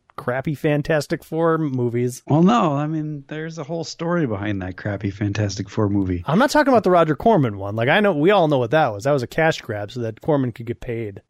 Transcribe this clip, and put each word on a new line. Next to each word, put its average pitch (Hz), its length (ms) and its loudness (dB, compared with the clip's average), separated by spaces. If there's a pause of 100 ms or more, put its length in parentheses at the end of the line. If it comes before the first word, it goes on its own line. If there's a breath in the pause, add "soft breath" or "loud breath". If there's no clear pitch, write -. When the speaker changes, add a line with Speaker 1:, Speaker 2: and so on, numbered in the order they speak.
(160)
Speaker 1:
crappy 131 400 -4
Fantastic 147 720 0
Four 160 320 0
movies. 123 680 -2
Speaker 2:
Well, 147 160 4
no, 190 320 4
I 147 140 -2
mean, 151 400 -6
there's 160 300 -10
a 156 80 -8
whole 165 180 -8
story 165 440 -2
behind 101 340 -4
that 92 160 -8
crappy 101 340 -6
Fantastic 101 580 -4
Four 107 200 0
movie. 92 360 -2
Speaker 1:
I'm 156 140 2
not 269 120 2
talking 285 220 4
about 226 120 4
the 190 60 2
Roger 165 260 4
Corman 143 400 2
one. 101 180 -6
Like, 117 140 0
I 175 100 4
know, 202 140 4
we 151 180 4
all 185 160 4
know 147 120 2
what 117 120 -2
that 147 220 2
was. 101 100 -10
That 139 80 2
was 139 120 0
a 113 40 -6
cash 160 320 0
grab 104 320 -8
so - 80 -10
that 113 220 -6
Corman 135 320 0
could 113 140 -16
get 113 120 -8
paid. 113 500 -8